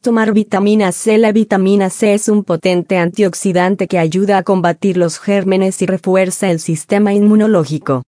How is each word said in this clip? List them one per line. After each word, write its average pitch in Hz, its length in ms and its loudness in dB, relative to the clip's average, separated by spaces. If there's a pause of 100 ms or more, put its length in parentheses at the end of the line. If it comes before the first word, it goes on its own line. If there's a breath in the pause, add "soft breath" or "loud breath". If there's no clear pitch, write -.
tomar 226 320 0
vitamina 202 600 0
C. 220 260 0
La 220 140 2
vitamina 196 580 0
C 208 240 0
es 214 140 -2
un 208 160 0
potente 175 540 -2
antioxidante 180 880 0
que 185 100 -2
ayuda 185 400 0
a 180 40 -2
combatir 180 540 0
los 170 220 0
gérmenes 190 640 -2
y 185 40 0
refuerza 185 640 -2
el 165 100 0
sistema 202 540 -2
inmunológico. 202 960 0